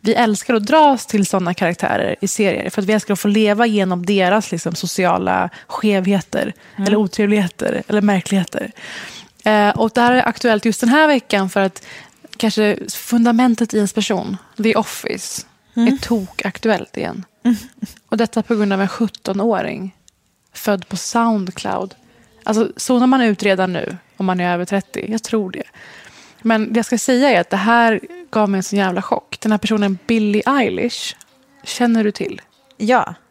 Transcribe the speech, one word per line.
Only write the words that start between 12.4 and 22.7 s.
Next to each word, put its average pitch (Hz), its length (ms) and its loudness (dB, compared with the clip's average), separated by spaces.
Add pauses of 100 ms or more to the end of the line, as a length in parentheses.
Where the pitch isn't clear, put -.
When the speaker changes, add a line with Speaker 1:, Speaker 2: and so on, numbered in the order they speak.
Speaker 1:
fundamentet 233 800 2
i - 20 4
ens 202 160 0
person, 196 440 -2 (260)
The 214 140 2
Office, - 680 -6 (300)
Speaker 2:
Mm. 240 180 4
Speaker 1:
är 269 40 -6
tokaktuellt - 1000 -4
igen. - 280 -8 (200)
Speaker 2:
Mm. 233 120 4 (520)
Speaker 1:
Och 220 80 -2
detta 226 260 0
på - 120 0
grund 208 180 2
av 190 80 0
en 196 80 0
sjuttonåring 196 1080 -2 (600)
född 196 340 -4
på 196 80 -8
Soundcloud. 196 1000 -2 (500)
Alltså, 220 320 0